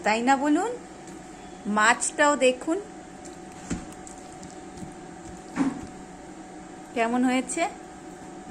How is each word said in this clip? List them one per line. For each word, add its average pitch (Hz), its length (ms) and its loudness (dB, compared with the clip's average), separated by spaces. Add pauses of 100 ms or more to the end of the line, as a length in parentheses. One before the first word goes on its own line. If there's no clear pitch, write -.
তাই 220 180 4
না 269 140 6
বলুন? 302 360 4 (920)
মাছটাও 233 720 6
দেখুন 254 460 4 (4000)
কেমন 240 320 4
হয়েছে, 262 440 2 (800)